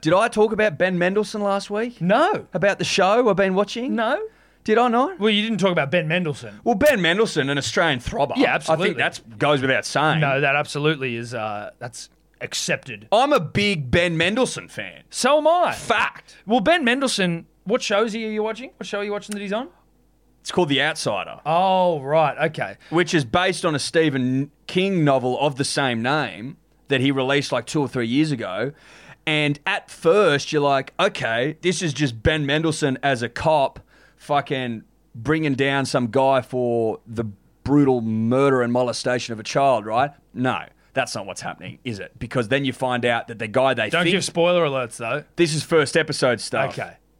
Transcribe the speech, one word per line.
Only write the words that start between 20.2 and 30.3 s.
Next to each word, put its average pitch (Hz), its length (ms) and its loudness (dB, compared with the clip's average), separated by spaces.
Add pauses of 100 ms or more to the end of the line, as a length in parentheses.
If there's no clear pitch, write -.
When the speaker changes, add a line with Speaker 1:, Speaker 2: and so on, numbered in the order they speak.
Speaker 1:
It's - 120 -12
called 175 160 2
The 139 140 2
Outsider. 127 640 -4
Speaker 2:
Oh, 180 540 2
right. 143 360 2 (140)
Okay. 104 260 -6 (140)
Speaker 1:
Which 165 240 2
is 151 100 4
based 180 400 0
on 160 100 0
a 143 60 0
Stephen 135 720 0 (180)
King 185 360 0
novel 127 360 2
of 139 160 0
the 143 80 -2
same 127 380 -2
name 123 540 -4 (300)
that 135 140 0
he 135 100 2
released, 135 420 0
like, 120 140 -2
two 156 140 -2
or 135 80 0
three 120 200 -4
years 147 240 2
ago. 110 400 -6 (540)
And 151 400 0
at 196 240 -4
first, 165 600 2